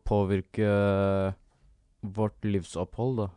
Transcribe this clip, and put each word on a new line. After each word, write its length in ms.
påvirke 1300
vårt 400
livsopphold 760
da, 180